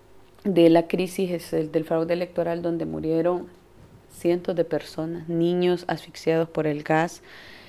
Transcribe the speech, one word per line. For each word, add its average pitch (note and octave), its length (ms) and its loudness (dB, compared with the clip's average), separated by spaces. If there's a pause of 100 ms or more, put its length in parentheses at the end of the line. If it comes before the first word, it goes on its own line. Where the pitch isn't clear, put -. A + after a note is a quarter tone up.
(420)
de E3+ 280 6
la E3 180 4
crisis F#3 420 -2
es E3 220 -6
el D#3+ 180 -2
del D#3+ 140 0
fraude E3 300 0
electoral, F3 480 -4
donde E3+ 220 -4
murieron E3 600 -2 (640)
cientos F3 460 -2
de E3 80 2
personas, D#3+ 640 -6
niños F3 580 2
asfixiados E3 600 -2
por D#3+ 180 -2
el D3+ 160 -2
gas. D#3+ 400 0 (460)